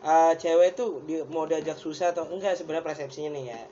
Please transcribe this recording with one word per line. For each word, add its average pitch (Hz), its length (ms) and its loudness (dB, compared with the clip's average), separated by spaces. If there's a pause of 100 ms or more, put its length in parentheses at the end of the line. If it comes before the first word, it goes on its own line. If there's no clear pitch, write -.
eh, 160 320 6
cewek 175 400 4
tuh 180 240 -4
di, 160 240 -4
mau 156 160 -4
diajak 156 320 -2
susah 170 400 -2
atau 165 160 -4
enggak, 190 240 -2
sebenarnya 160 320 -4
persepsinya 147 480 -6
nih 135 160 -8
ya. 113 100 -12 (120)